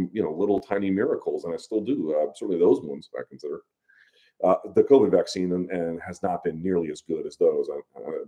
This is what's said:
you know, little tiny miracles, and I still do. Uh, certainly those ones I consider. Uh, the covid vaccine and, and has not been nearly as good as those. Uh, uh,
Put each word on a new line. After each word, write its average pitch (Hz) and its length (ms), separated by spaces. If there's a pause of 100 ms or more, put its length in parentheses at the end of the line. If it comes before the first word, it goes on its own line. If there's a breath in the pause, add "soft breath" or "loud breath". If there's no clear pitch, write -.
(120)
you 107 100
know, 78 120
little 95 260
tiny 101 300
miracles, 95 560
and 85 80
I 80 40
still 107 240
do. 95 320
Uh, 76 220
certainly 95 240
those 90 220
ones 73 360
I 62 120
consider. 73 320 (840 soft breath)
Uh, 92 120 (200)
the 87 80
covid 113 280
vaccine 90 420
and, 90 180
and 85 300
has 92 200
not 90 220
been 80 180
nearly 85 300
as 76 100
good 76 240
as - 120
those. 73 320
Uh, 73 300
uh, 78 280